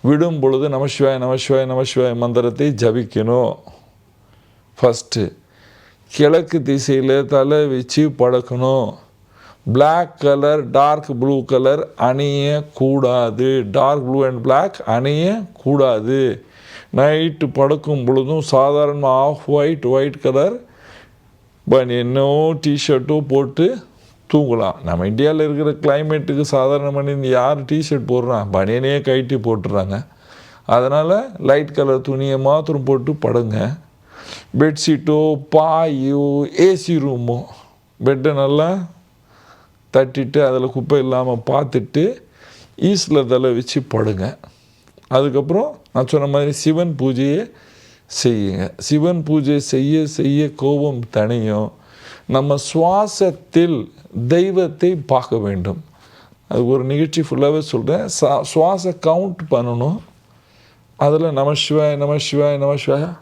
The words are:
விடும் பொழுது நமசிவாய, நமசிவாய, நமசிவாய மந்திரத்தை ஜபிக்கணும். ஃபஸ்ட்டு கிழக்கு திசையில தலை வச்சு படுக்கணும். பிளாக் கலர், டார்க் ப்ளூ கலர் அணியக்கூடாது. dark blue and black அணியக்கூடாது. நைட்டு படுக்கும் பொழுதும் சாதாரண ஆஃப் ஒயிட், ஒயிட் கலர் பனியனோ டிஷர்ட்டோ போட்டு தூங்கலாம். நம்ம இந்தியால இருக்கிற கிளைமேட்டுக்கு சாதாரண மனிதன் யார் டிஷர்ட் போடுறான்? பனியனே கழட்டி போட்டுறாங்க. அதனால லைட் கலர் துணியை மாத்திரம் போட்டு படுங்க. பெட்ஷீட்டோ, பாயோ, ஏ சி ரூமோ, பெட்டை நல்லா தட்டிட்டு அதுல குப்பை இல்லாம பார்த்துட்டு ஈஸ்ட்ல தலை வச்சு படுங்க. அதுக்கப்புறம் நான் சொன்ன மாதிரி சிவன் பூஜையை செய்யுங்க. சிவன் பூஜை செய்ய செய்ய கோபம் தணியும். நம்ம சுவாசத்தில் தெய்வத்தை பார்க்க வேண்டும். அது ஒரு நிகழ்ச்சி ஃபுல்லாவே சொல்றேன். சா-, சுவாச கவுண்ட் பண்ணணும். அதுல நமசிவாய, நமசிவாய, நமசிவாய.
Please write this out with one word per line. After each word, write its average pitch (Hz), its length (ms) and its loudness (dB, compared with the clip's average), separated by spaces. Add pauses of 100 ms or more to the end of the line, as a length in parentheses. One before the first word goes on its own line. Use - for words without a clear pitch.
விடும் 151 400 2
பொழுது 135 280 2
நமசிவாய, 135 500 0
நமசிவாய, 131 480 0
நமசிவாய 127 500 0
மந்திரத்தை 120 520 0 (140)
ஜபிக்கணும். 113 720 0 (1200)
ஃபஸ்ட்டு 117 460 2 (880)
கிழக்கு 160 540 2
திசையில 135 580 2
தலை 143 420 2
வச்சு 131 360 -2 (160)
படுக்கணும். 127 680 0 (840)
பிளாக் 156 480 2
கலர், 143 500 2
டார்க் 147 480 2
ப்ளூ 139 160 2 (100)
கலர் 135 380 2 (160)
அணியக்கூடாது. 135 1500 0 (200)
dark 139 340 2
blue 131 220 0
and 127 160 -4
black 139 320 2 (120)
அணியக்கூடாது. 135 1400 0 (760)
நைட்டு 156 500 2 (100)
படுக்கும் 143 480 0
பொழுதும் 135 380 0
சாதாரண 143 640 2 (200)
ஆஃப் 147 220 -2
ஒயிட், 147 400 0
ஒயிட் 135 340 0
கலர் 147 360 2 (1120)
பனியனோ 127 640 2 (300)
டிஷர்ட்டோ 147 580 0 (100)
போட்டு 139 380 0 (640)
தூங்கலாம். 117 540 0
நம்ம 85 240 -2
இந்தியால 151 380 0
இருக்கிற 147 280 -2 (100)
கிளைமேட்டுக்கு 147 680 0
சாதாரண 139 360 0
மனிதன் 139 400 -4
யார் 131 340 2
டிஷர்ட் 147 460 -2
போடுறான்? 120 420 -2
பனியனே 117 480 0
கழட்டி 131 380 0
போட்டுறாங்க. 101 600 -2 (680)
அதனால 147 540 2 (180)
லைட் 143 400 2
கலர் 135 300 2
துணியை 135 300 -2
மாத்திரம் 143 500 0
போட்டு 135 340 0
படுங்க. 113 360 0 (1000)
பெட்ஷீட்டோ, 151 640 2 (300)
பாயோ, 156 760 2 (340)
ஏ 180 160 6
சி 170 200 -4
ரூமோ, 123 420 -2 (600)
பெட்டை 135 340 0
நல்லா 143 360 0 (1200)
தட்டிட்டு 135 520 0
அதுல 131 200 0
குப்பை 131 320 0
இல்லாம 127 360 0 (120)
பார்த்துட்டு 135 560 -2 (760)
ஈஸ்ட்ல 165 480 0
தலை 127 260 2
வச்சு 123 260 -2 (140)
படுங்க. 107 320 -2 (840)
அதுக்கப்புறம் 143 640 0 (220)
நான் 127 180 -2
சொன்ன 143 160 0
மாதிரி 143 260 0
சிவன் 160 460 0
பூஜையை 135 420 0 (720)
செய்யுங்க. 98 560 -2 (120)
சிவன் 165 440 0
பூஜை 147 380 0
செய்ய 143 460 0
செய்ய 139 340 0 (140)
கோபம் 143 460 -2 (140)
தணியும். 110 560 -2 (560)
நம்ம 139 320 0 (100)
சுவாசத்தில் 175 1120 0 (500)
தெய்வத்தை 175 600 0 (160)
பார்க்க 127 320 0
வேண்டும். 98 420 -4 (680)
அது 120 180 0
ஒரு 127 180 0
நிகழ்ச்சி 151 380 -2
ஃபுல்லாவே 147 400 0 (100)
சொல்றேன். 139 320 -2 (140)
சா-, 139 240 2 (100)
சுவாச 180 400 0 (140)
கவுண்ட் 175 440 -2
பண்ணணும். 123 480 -2 (1000)
அதுல 156 340 2
நமசிவாய, 147 720 0
நமசிவாய, 147 540 0
நமசிவாய. 143 500 0 (140)